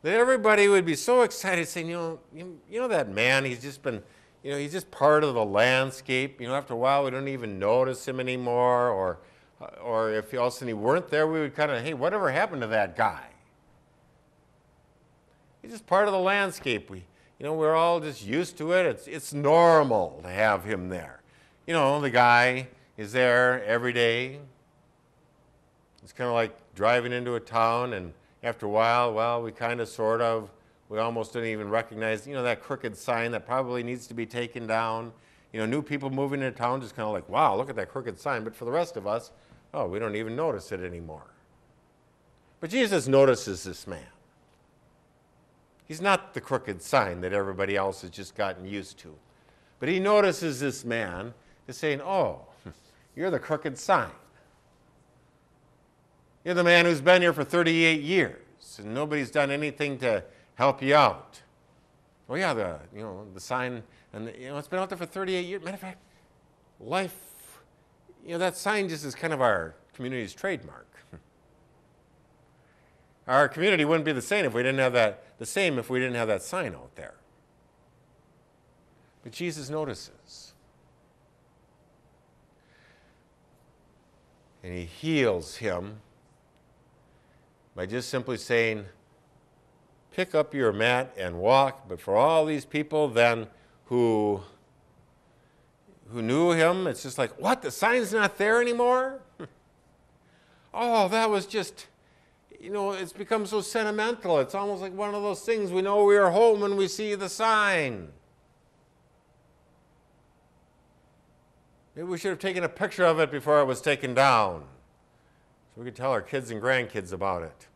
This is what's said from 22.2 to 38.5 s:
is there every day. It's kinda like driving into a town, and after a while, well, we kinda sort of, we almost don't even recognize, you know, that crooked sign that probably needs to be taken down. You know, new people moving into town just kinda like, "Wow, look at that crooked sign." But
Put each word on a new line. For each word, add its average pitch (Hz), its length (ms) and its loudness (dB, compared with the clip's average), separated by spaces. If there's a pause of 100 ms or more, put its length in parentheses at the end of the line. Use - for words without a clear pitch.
is 104 160 -10
there 123 520 4
every 120 280 0
day. 120 480 0 (1600)
It's - 120 -20
kinda 123 180 -2
like 113 240 0 (180)
driving 120 380 2
into 123 220 -4
a 113 60 -4
town, 117 520 0
and 90 220 -10 (280)
after 117 220 -6
a 104 60 -4
while, 117 420 4
well, 117 300 0
we 113 100 -8
kinda 117 320 -4
sort 113 380 -2
of, 113 280 -2 (380)
we 107 100 -6
almost 113 360 -4
don't 117 100 -4
even 107 240 -6
recognize, 110 580 -4
you 143 60 -12
know, 131 120 -6
that 120 180 -2
crooked 120 340 -8
sign 117 360 -4
that 110 120 -6
probably 123 380 -2
needs 123 240 -8
to 113 80 -16
be 117 100 -6
taken 117 420 -8
down. 113 460 -2 (400)
You 110 80 -6
know, 110 60 0
new 139 160 -2
people 139 260 -6
moving 139 320 -4
into 127 160 -4
town 123 240 -2
just 110 160 -14
kinda 107 140 -4
like, 95 180 -6
"Wow, 117 280 2
look 135 120 -2
at 127 80 -8
that 95 140 -6
crooked 113 280 -10
sign." 127 240 -4
But 110 140 -10